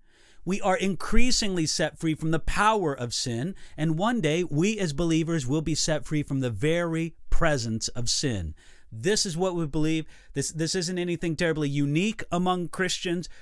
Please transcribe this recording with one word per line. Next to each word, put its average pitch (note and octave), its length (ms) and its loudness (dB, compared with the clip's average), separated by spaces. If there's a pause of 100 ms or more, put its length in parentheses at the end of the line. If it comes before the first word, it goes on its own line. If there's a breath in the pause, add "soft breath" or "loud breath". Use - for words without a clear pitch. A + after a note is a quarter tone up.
(420 soft breath)
We F#3+ 200 -4
are F#3 140 2
increasingly F#3+ 880 4
set D3+ 320 -2
free D#3+ 160 0
from D#3 160 -2
the D#3+ 80 2
power G3 560 2
of B2 180 -6
sin, C3 420 -4 (220 loud breath)
and D#3 220 0
one A3+ 240 0
day D#3 200 2
we F3+ 360 0
as E3+ 160 -2
believers E3 520 0
will D3 140 0
be D3+ 140 -2
set D3+ 320 0
free D3+ 160 -2
from C3+ 180 -2
the B2+ 80 0
very D#3+ 680 -2 (140)
presence A#2 600 4
of A#2+ 200 -4
sin. F#2 460 -2 (360 soft breath)
This D#3+ 360 -2
is D#3+ 100 -6
what F3+ 180 0
we E3+ 120 -2
believe. D#3 400 0 (260 soft breath)
This, C#3 180 -4
this D#3+ 240 -4
isn't F3+ 240 -4
anything F3 380 -4
terribly D#3 320 0
unique D3 640 0
among F3+ 360 0
Christians. F3+ 600 -4 (140 soft breath)